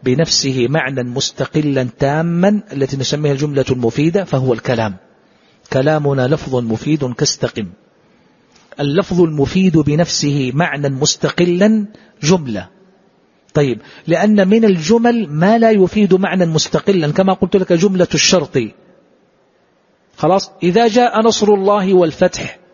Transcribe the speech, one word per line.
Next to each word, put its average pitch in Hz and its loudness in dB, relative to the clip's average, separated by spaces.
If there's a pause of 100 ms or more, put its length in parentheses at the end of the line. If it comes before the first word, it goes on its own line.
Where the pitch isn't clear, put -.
بنفسه 131 0
معنى 135 -4
مستقلا 135 -4 (100)
تاما 170 0 (120)
التي 139 -4
نسميها 143 -2
الجملة 139 -2
المفيدة 143 0
فهو 131 0
الكلام. 113 -2 (760)
كلامنا 139 0
لفظ 139 -2
مفيد 123 -2
كاستقم. 123 -4 (1120)
اللفظ 170 -2
المفيد 170 2
بنفسه 147 0
معنى 143 -2
مستقلا 175 0 (360)
جملة. 143 -2 (840)
طيب، 131 0 (260)
لأن 190 2
من 226 4
الجمل 220 2
ما 180 2
لا 226 4
يفيد 196 4
معنى 185 0
مستقلا، 160 -2
كما 190 2
قلت 185 -2
لك 185 0
جملة 180 2
الشرط. 151 0 (1600)
خلاص، 185 0 (120)
"إذا 196 2
جاء 220 2
نصر 220 2
الله 196 0
والفتح" - 0 (160)